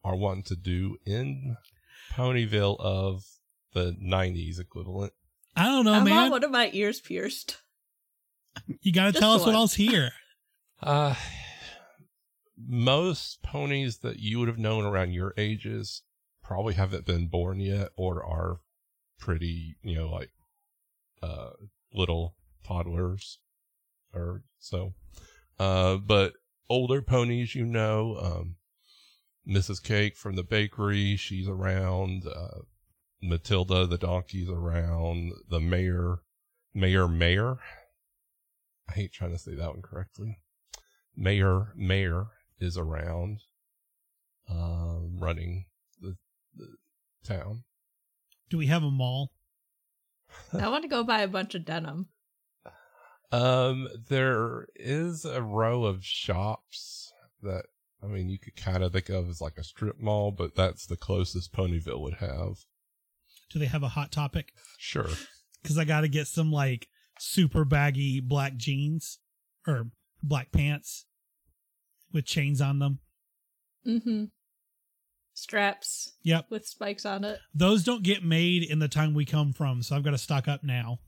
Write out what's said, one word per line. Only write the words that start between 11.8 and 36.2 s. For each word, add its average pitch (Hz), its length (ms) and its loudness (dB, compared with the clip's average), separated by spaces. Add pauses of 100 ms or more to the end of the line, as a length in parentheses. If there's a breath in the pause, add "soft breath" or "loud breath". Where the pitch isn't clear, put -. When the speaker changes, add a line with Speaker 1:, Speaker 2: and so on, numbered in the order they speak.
Speaker 1:
most 131 840 0
ponies 139 560 -4
that 120 200 -6
you 107 200 -4
would 120 100 2
have 113 100 -2
known 110 260 0
around 92 280 0
your 92 240 -2
ages 107 680 -4 (400)
probably 101 320 -2
haven't 95 320 0
been 85 220 2
born 90 320 -2
yet 98 360 -2
or 92 280 -2
are 85 360 -4 (580)
pretty, 82 640 -4
you 87 140 -4
know, 80 140 -2
like, 69 200 -6 (920)
uh, 73 280 -8 (420)
little 85 440 -2 (280)
toddlers 90 760 -4 (760)
or 90 280 -6 (160)
so. 92 360 -6 (640 soft breath)
Uh, 95 380 4
but 101 380 4 (340)
older 127 340 2
ponies, 120 520 2
you 123 100 -2
know, 110 560 0
um, 87 360 -4 (880 soft breath)
Missus 98 360 0
Cake 104 360 2
from 98 200 -8
the 90 80 -2
bakery, 101 720 2
she's 95 320 -4
around. 92 800 0
Uh, - 340 -10 (600)
Matilda 92 640 2
the 87 120 0
donkey's 90 520 -2
around. 85 840 -2 (160)
The 82 120 0
mayor, 90 580 2 (560)